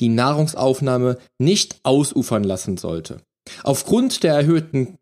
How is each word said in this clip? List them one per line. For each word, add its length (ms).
die 80
Nahrungsaufnahme 1080
nicht 440
ausufern 600
lassen 320
sollte. 460
Aufgrund 600
der 100
erhöhten, 680